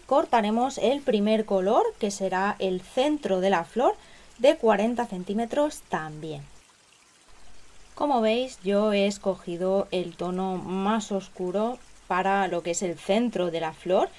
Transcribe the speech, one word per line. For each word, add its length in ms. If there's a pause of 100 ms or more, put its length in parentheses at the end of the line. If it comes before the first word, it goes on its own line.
cortaremos 680
el 260
primer 420
color, 400 (160)
que 100
será 480
el 220
centro 600
de 100
la 120
flor, 320 (440)
de 180
cuarenta 500
centímetros 840
también. 540 (1500)
Como 280
veis, 420
yo 300
he 120
escogido 840
el 260
tono 400
más 560
oscuro 640 (300)
para 400
lo 140
que 80
es 120
el 160
centro 520
de 100
la 140
flor 340 (100)